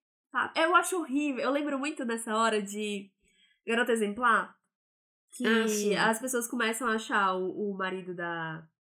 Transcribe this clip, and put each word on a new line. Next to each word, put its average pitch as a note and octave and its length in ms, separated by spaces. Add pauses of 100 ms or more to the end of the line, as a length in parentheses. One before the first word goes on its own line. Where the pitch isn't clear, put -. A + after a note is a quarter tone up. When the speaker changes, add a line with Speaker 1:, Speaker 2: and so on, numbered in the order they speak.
(320)
Speaker 1:
tá? - 260
Eu E4 180
acho F4+ 240
horrível. C#4 420
Eu A#3+ 100
lembro C#4+ 280
muito D4 260
nessa A3+ 300
hora A3 260
de G3+ 480 (580)
Garota A#3 240
Exemplar, G#3+ 640 (800)
que B3 100
Speaker 2:
Ah, A3+ 220
sim. G#3 280
Speaker 1:
as A3 240
pessoas B3 280
começam A#3 400
a A3 60
achar G#3+ 420
o, F#3 360
o F#3+ 60
marido F#3 380
da, E3 500 (160)